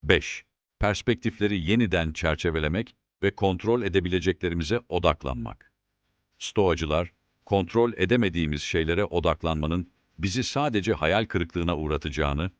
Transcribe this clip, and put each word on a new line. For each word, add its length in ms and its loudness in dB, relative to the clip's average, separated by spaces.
Beş, 400 0
perspektifleri 920 0
yeniden 420 2
çerçevelemek 800 -2
ve 120 0
kontrol 460 0
edebileceklerimize 960 0
odaklanmak. 840 -2
Stoacılar, 720 0
kontrol 520 2
edemediğimiz 640 0
şeylere 440 0
odaklanmanın 840 -2
bizi 240 -2
sadece 500 0
hayal 320 2
kırıklığına 520 -2
uğratacağını 840 -2